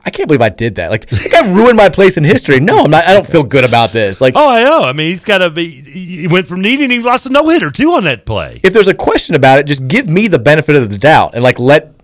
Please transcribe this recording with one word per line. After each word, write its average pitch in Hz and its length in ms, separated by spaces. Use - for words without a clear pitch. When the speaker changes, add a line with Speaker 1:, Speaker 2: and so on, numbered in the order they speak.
Speaker 1:
"I - 60
can't 381 180
believe 135 140
I 110 80
did 113 240
that. 85 160
Like, 110 180
that - 220
guy 202 240
ruined 226 240
my 202 100
place 185 300
in 151 60
history. 143 360
No, 262 240
I'm - 60
not. 165 160
I 185 80
don't 190 120
feel 160 160
good 127 220
about 117 280
this." 101 280
Like, 131 160
Speaker 2:
Oh, 294 100
I 233 160
know. 285 220
I 127 80
mean, 156 140
he's 175 180
gotta 185 240
be. 165 220
He 165 560
went 175 200
from 180 140
needing, 254 300
he 247 80
lost 240 260
a 262 60
no-hitter 294 400
too 302 220
on 262 120
that 131 220
play. 87 360
Speaker 1:
If 190 120
there's 202 140
a 185 60
question - 420
about 131 220
it, 147 80
just 131 220
give 170 220
me 202 180
the 160 100
benefit 147 380
of 117 140
the 101 80
doubt 120 340
and, 120 100
like, 123 160
let, 139 460